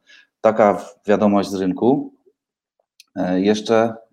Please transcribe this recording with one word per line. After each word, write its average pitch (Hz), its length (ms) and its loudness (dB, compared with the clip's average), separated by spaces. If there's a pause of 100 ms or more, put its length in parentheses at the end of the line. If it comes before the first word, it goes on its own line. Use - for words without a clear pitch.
(420)
Taka 107 400 2 (260)
wiadomość 101 420 0
z 98 60 -8
rynku. 95 580 -2 (1000)
E, 90 260 -2
jeszcze, 110 520 0 (200)